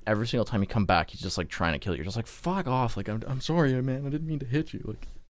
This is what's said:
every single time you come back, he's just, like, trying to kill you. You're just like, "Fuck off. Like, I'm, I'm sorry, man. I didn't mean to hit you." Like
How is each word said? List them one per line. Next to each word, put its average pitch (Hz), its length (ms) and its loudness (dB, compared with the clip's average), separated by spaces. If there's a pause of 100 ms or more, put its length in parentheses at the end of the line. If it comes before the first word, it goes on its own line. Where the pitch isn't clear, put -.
every 107 180 2
single 113 200 2
time 104 160 2
you 98 60 2
come 104 200 2
back, 87 240 4
he's - 100 -12
just, 92 160 -2
like, 87 100 -2
trying 82 260 0
to 69 60 0
kill 95 140 -2
you. 71 40 0
You're 76 80 -6
just 98 100 -4
like, 117 100 -2
"Fuck 185 400 -2
off. 127 320 2
Like, 101 100 -4
I'm, 110 200 -2
I'm 131 120 -2
sorry, 143 440 4
man. 135 240 -2
I - 20 -2
didn't 151 160 -2
mean 156 140 -2
to 131 80 -4
hit 147 260 0
you." - 100 -8
Like - 240 -8 (240)